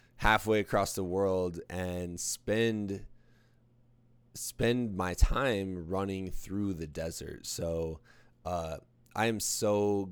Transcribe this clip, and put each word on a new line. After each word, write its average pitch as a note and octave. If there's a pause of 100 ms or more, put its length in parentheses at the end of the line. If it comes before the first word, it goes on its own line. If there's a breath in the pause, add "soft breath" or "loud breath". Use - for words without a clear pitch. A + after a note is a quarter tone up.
(160)
halfway G#2+
across G2
the G2+
world F#2 (100)
and F2+
spend, G#2 (1300)
spend A#2
my F2+
time F#2+
running F#2+
through G2
the D#2+
desert. D#2+
So, E2 (440)
uh, E2 (380)
I A2
am A2
so G#2